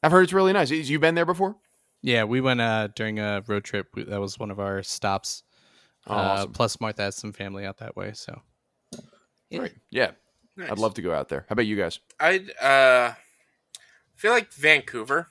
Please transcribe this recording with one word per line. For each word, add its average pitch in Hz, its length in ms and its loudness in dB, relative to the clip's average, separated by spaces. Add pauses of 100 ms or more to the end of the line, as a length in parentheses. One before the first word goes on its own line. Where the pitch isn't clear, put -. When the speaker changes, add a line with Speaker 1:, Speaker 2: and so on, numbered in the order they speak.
Speaker 1:
I've 156 100 4
heard 185 120 8
it's 170 80 -4
really 190 200 4
nice. 170 180 2
You 151 280 -2
been 160 160 4
there 170 120 2
before? 190 300 -2 (460)
Speaker 2:
Yeah, 117 220 2
we 120 160 0
went, 127 200 0
uh, 110 340 0
during 110 240 -6
a 104 280 -4
road 104 180 -4
trip. - 300 -8
We, 113 100 -8
that 101 160 -6
was 101 180 -8
one 107 120 -8
of 101 100 -10
our 98 220 -4
stops. - 600 -6 (640)
Speaker 1:
Oh, 107 80 -8
Speaker 2:
Uh, - 40 -2
Speaker 1:
awesome. 98 340 -2
Speaker 2:
plus, - 280 -4
Martha 107 220 -6
has 98 140 -6
some 107 160 -12
family 98 320 -12
out 98 140 -12
that - 180 -16
way, 98 180 -10
so. - 280 -18 (1080)
Speaker 1:
Great. - 220 -10 (160)
Yeah. 113 220 -2 (440)
Speaker 3:
Nice. 180 140 -12
Speaker 1:
I'd 104 80 -6
love 107 160 -2
to 107 80 -10
go 85 100 -4
out 73 160 -4
there. 69 200 -6
How 107 60 -6
about 113 120 0
you 107 100 -4
guys? 90 220 -4 (220)
Speaker 3:
I'd, 190 300 0 (100)
uh, 127 540 8 (1000)
feel 214 180 0
like 233 200 0
Vancouver 143 800 0